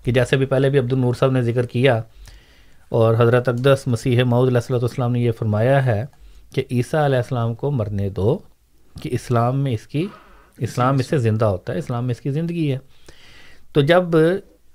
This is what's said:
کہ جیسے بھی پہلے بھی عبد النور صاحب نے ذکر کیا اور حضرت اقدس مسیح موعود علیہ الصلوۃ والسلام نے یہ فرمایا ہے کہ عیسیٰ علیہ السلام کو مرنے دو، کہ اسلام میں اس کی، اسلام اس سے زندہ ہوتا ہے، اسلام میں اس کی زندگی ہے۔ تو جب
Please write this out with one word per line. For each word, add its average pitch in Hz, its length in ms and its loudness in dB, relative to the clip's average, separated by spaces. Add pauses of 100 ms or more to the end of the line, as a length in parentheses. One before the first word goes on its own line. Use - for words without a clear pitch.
کہ 123 80 0
جیسے 123 240 2
بھی 135 100 2
پہلے 135 240 2
بھی 143 80 2
عبد 123 140 0
النور 123 220 0
صاحب 135 160 0
نے 131 120 0
ذکر 120 240 -2
کیا 123 340 0 (880)
اور 113 300 2
حضرت 120 300 4
اقدس 131 380 2
مسیح 123 360 0
موعود 123 260 2
علیہ 123 100 2
الصلوۃ 120 220 -2
والسلام 123 320 -2
نے 120 80 -2
یہ 117 120 0
فرمایا 117 540 0
ہے 110 180 0 (500)
کہ 127 160 -2
عیسیٰ 127 340 -2
علیہ 139 120 0
السلام 117 380 -2
کو 139 160 -6
مرنے 101 380 -2
دو، 98 300 0 (640)
کہ - 100 -8
اسلام 123 480 -2
میں 139 120 -2
اس - 140 -6
کی، 156 200 -6 (520)
اسلام 131 360 -2
اس 131 120 0
سے 165 120 -2
زندہ 113 260 0
ہوتا 104 280 -2
ہے، 180 60 -6
اسلام 123 260 -6
میں 123 100 -4
اس - 60 -14
کی 143 100 -6
زندگی 160 420 -4
ہے۔ 131 60 -4 (920)
تو 151 80 4
جب 170 360 4 (580)